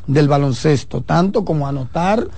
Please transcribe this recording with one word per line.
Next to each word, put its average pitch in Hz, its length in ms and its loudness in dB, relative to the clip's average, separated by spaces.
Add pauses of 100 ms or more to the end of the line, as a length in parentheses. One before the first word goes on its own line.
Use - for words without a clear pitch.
del 143 220 4
baloncesto, 143 720 0
tanto 190 420 0
como 151 240 -2
anotar 165 600 -2 (100)